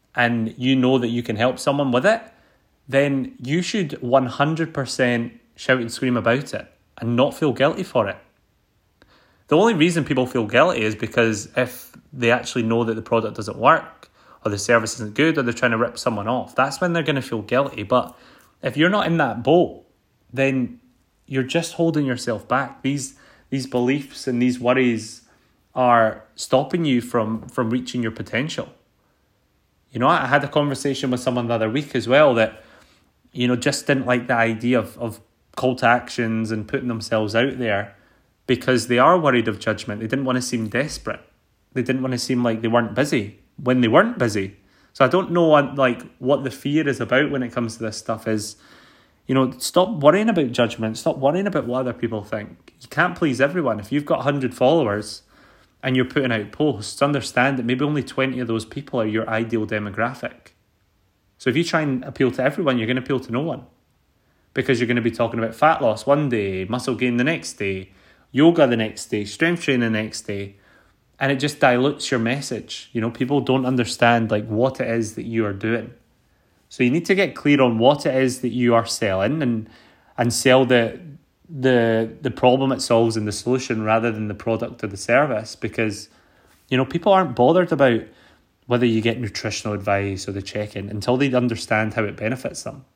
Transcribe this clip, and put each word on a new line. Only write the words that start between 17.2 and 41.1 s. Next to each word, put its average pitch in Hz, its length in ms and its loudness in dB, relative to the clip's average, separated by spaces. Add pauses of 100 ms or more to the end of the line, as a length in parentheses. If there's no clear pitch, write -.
feel 113 200 -6
guilty. 120 420 -2
But 120 340 0 (460)
if 107 140 -4
you're 170 140 4
not 196 160 0
in 165 100 2
that 120 240 0
boat, 160 460 2 (440)
then 131 480 -2 (460)
you're 131 160 -2
just 160 320 -4
holding 156 320 0
yourself 120 420 -4
back. 135 360 -2
These, 135 320 -4 (340)
these 135 160 -4
beliefs 131 640 -2
and 120 120 -2
these 123 200 2
worries 120 640 0 (500)
are 117 520 4 (100)
stopping 143 500 0
you 123 160 2
from, 110 460 -2
from 117 240 -4
reaching 123 320 -4
your 110 80 -4
potential. 117 580 -6 (1200)
You 113 100 -8
know, 127 80 2
I 151 200 2
had 139 160 2
a 139 40 -4
conversation 139 640 -2
with 123 120 -2
someone 120 260 -2
the 117 80 0
other 110 160 0
week 147 240 -4
as 110 120 -2
well 135 280 6
that, - 260 0 (720)
you 123 160 -2
know, 123 80 2
just 127 320 -2
didn't 135 180 2
like 123 220 0
the 123 80 0
idea 117 420 2
of, 107 220 -4
of 117 200 -8 (360)
call 127 220 0
to 123 100 0
actions 113 640 0
and 110 160 -6
putting 135 200 -4
themselves 110 460 -2
out 127 240 0
there 107 380 -2 (500)
because 123 440 0
they 120 100 2
are 165 180 6
worried 123 300 2
of 104 100 -4
judgment. 107 440 -6
They 113 60 -6
didn't 135 180 -4
want 127 100 0
to 123 80 -2
seem 113 260 -4
desperate. 120 520 -6 (520)